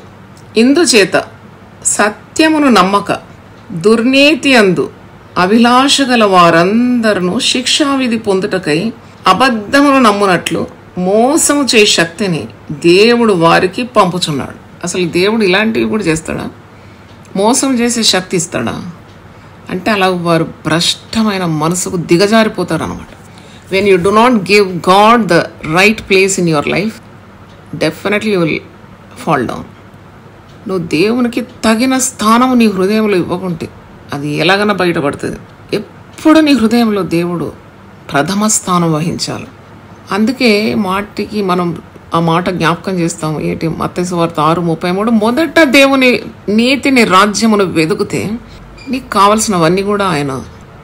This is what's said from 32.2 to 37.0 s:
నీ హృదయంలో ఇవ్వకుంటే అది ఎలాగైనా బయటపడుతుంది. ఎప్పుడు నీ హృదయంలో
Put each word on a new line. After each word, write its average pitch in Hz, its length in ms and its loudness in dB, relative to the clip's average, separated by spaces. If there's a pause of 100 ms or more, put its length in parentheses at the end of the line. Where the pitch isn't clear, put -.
నీ 226 80 4
హృదయంలో 202 500 0
ఇవ్వకుంటే 175 520 -6 (440)
అది 143 160 -6
ఎలాగైనా 185 460 0
బయటపడుతుంది. 165 640 -2 (360)
ఎప్పుడు - 680 0
నీ 294 120 4
హృదయంలో 220 500 2